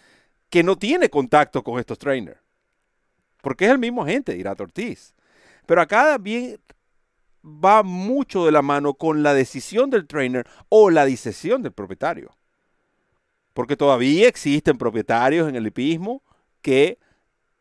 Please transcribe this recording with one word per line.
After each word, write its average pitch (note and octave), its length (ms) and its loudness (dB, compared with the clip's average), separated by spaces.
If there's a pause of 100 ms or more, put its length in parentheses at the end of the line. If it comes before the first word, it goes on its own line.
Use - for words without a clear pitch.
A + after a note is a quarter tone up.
(500)
que E3+ 120 2
no F#3 140 2
tiene C#4 320 0
contacto C#3 540 0
con B2 160 -8
estos A#2 200 -8
trainers. C3 400 -6 (1000)
Porque C#3 240 -6
es A3 60 4
el C4+ 80 4
mismo A#3+ 240 -4
agente, F#3+ 340 -4
Irato G2 280 -8
Ortiz. F3 500 -14 (500)
Pero E3+ 160 2
acá A#3+ 380 2
bien A3+ 400 -8 (840)
va F3 400 2
mucho F#3+ 600 -4
de D#3+ 80 4
la D3 80 6
mano C#3+ 320 0
con D3+ 300 -2
la D3 100 4
decisión F#3+ 560 -2
del G#3+ 180 -2
trainer B2+ 400 -4 (220)
o G#3 220 8
la D3+ 160 4
decisión C3+ 560 -4
del C#3 100 -10
propietario. F#2+ 600 -10 (1200)
Porque B2+ 220 -4
todavía C#3+ 520 4
existen D3 480 -2
propietarios A#2+ 720 0
en C3 80 -6
el A2+ 100 -6
hipismo E3 560 -6 (380)
que, C#3+ 380 2 (640)